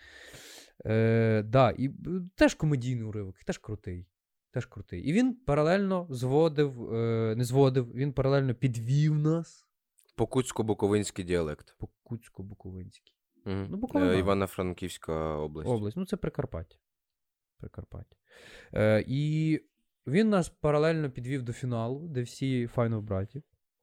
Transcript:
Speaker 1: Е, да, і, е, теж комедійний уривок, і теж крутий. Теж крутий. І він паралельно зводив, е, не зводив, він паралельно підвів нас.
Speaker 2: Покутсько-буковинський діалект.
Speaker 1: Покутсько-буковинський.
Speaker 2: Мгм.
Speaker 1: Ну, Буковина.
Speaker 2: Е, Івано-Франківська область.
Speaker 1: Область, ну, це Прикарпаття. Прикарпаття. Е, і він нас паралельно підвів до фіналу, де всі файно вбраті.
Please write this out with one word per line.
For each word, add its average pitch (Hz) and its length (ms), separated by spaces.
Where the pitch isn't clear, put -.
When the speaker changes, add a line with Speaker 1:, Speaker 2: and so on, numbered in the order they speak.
Speaker 1:
Е, 113 600
да, 120 240
і, 127 180
е, - 40
теж 302 180
комедійний 127 500
уривок, 104 380
і - 20
теж - 140
крутий. 90 480
Теж 123 140
крутий. - 360
І 147 100
він 247 220
паралельно 175 760
зводив, 135 840
е, 113 420
не 123 80
зводив, 127 500
він 135 180
паралельно 135 420
підвів 135 600
нас. 156 520
Speaker 2:
Покутсько-буковинський 104 1080
діалект. 85 560
Speaker 1:
Покутсько-буковинський. - 1300
Speaker 2:
Мгм. 98 260
Speaker 1:
Ну, - 60
Буковина. 202 380
Speaker 2:
Е, 95 40
Івано-Франківська 90 1160
область. 76 340
Speaker 1:
Область, 107 260
ну, 185 100
це 196 100
Прикарпаття. - 600
Прикарпаття. - 560
Е, 107 320
і 151 540
він 196 220
нас 196 200
паралельно 151 640
підвів 127 320
до 120 100
фіналу, 123 560
де 127 140
всі 127 440
файно 117 340
вбраті. 101 420